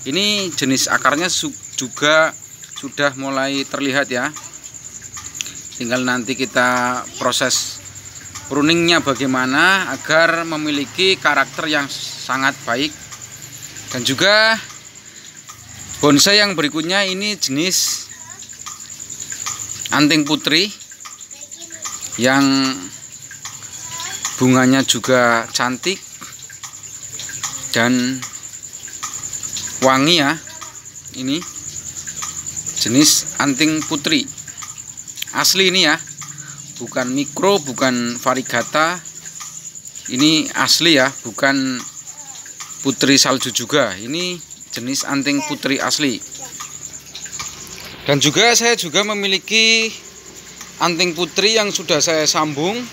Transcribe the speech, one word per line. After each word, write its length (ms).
Ini 480
jenis 320
akarnya 460
su-, 240
juga 600
sudah 400
mulai 480
terlihat 460
ya. 180
Tinggal 260
nanti 320
kita 640
proses 640
pruningnya 500
bagaimana 960
agar 500
memiliki 720
karakter 540
yang 180
sangat 640
baik. 260
Dan 120
juga 560
bonsai 400
yang 100
berikutnya 540
ini 320
jenis 680
anting 320
putri 400
yang 240
bunganya 480
juga 720
cantik 400
dan 480
wangi 400
ya. 160
Ini 240
jenis 640
anting 480
putri 400
asli 400
ini 160
ya, 80
bukan 320
mikro, 480
bukan 560
variegata. 800
Ini 480
asli 400
ya, 80
bukan 560
putri 320
salju 320
juga. 480
Ini 400
jenis 380
anting 400
putri 320
asli. 400
Dan 160
juga 320
saya 240
juga 240
memiliki 880
anting 380
putri 400
yang 160
sudah 240
saya 320
sambung. 480